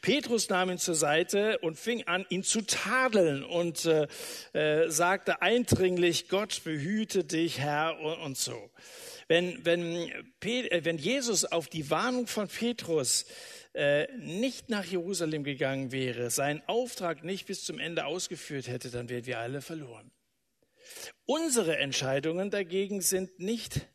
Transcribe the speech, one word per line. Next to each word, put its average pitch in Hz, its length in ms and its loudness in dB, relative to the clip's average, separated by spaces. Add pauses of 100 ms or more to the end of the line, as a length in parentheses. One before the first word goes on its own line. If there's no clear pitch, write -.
Petrus 233 460 2
nahm 185 220 2
ihn 180 80 -2
zur 175 180 0
Seite 170 600 4
und 160 200 -4
fing 233 260 -2
an, 185 260 0
ihn 180 140 0
zu - 180 2
tadeln 196 840 4
und, 170 420 -2
äh, 156 220 4 (460)
äh, 156 360 4
sagte 175 520 2
eindringlich, 180 880 4
"Gott 202 340 0
behüte 175 640 -2
dich, 165 340 0
Herr", 151 400 0
und, 160 200 -4
und 143 180 -6
so. 113 320 -6 (580)
Wenn, 170 380 2
wenn 170 460 0 (280)
Pe-, 240 320 -2
äh, 156 140 2
wenn 165 120 0
Jesus 233 460 0
auf 165 240 -2
die 151 220 -6
Warnung 233 380 0
von 208 200 -2
Petrus, 165 800 0 (480)
äh, 147 340 4 (100)
nicht 180 520 -4
nach 202 160 -2
Jerusalem 170 580 -2
gegangen 135 480 -2
wäre, 123 380 -2
seinen 143 380 0
Auftrag 190 560 -2
nicht 190 240 -6
bis 190 180 -6
zum 156 140 -8
Ende 160 260 -2
ausgeführt 151 640 -6
hätte, 123 240 -6
dann 120 180 -6
wären 123 160 -6
wir 123 140 -4
alle 127 220 -6
verloren. 127 480 -12 (1160)
Unsere 247 520 2
Entscheidungen 143 720 0
dagegen 190 500 -2
sind 185 380 0
nicht 220 560 -4